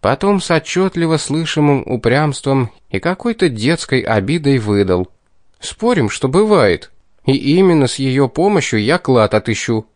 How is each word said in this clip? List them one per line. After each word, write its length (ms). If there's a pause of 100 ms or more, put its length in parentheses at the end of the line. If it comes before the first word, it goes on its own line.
потом 400
с 100
отчётливо 640
слышимым 680
упрямством 840 (180)
и 120
какой-то 480
детской 520
обидой 580
выдал: 500 (500)
«Спорим, 500
что 200
бывает. 640 (320)
И 80
именно 560
с 80
её 320
помощью 540
я 160
клад 360
отыщу». 600